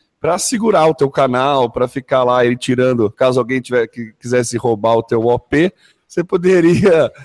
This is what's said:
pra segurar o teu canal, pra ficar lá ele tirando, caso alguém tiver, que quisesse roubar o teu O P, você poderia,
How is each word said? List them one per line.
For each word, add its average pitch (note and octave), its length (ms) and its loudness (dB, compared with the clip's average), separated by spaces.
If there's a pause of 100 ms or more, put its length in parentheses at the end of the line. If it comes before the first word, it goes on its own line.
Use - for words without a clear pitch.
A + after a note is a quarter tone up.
(200)
pra E3 180 -2
segurar G3 500 0
o D#3+ 60 2
teu C#3 160 -2
canal, C3 600 0
pra B2 180 -4
ficar C3 360 -2
lá B2 220 2
ele B2 120 0
tirando, B2 540 0
caso B2+ 280 0
alguém B2+ 220 -4
tiver, A#2+ 260 -2
que A2+ 320 -16
quisesse A#2+ 380 -2
roubar A2+ 380 0
o A2+ 80 0
teu A#2 240 -2
O A#2+ 120 0
P, E3 320 -2 (360)
você - 160 -6
poderia, F3 880 2 (140)